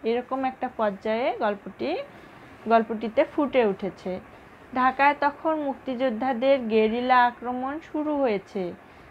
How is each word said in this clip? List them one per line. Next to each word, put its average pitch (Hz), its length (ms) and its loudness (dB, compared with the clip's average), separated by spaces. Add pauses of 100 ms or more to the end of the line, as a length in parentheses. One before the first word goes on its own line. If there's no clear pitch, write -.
এরকম 240 400 -2
একটা 262 240 -6 (100)
পর্যায়ে 226 600 -2
গল্পটি, 214 500 -4 (800)
গল্পটিতে 226 560 2
ফুটে 277 420 0
উঠেছে। 190 540 -4 (560)
ঢাকায় 262 440 4
তখন 285 360 0
মুক্তিযোদ্ধাদের 262 1040 0
গেরিলা 233 640 4
আক্রমণ 254 540 -4
শুরু 302 380 -4
হয়েছে, 196 560 -2 (380)